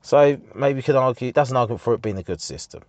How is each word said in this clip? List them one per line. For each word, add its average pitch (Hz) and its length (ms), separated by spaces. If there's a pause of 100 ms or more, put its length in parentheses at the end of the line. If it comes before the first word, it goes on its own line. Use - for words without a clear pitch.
So 143 360 (160)
maybe 139 220
you 127 80
could 147 100
argue, 127 380
that's 143 180
an 131 60
argument 117 240
for 117 140
it - 80
being 101 160
a 90 40
good 85 180
system. - 480